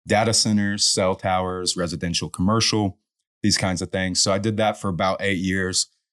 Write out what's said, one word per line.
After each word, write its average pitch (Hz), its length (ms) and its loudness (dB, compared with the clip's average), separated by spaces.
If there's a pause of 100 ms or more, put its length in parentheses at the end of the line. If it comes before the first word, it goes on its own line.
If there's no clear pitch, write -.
data 110 260 2
centers, 104 520 2
cell 95 300 2
towers, 92 640 -2
residential, 85 540 -4
commercial, 107 680 0 (440)
these 104 160 2
kinds 92 240 -2
of 90 80 -6
things. 92 320 -2
So 101 100 2
I 98 60 2
did 107 180 0
that 107 240 0
for 104 80 -4
about 92 320 0
eight 98 180 -2
years. 92 500 -2 (240)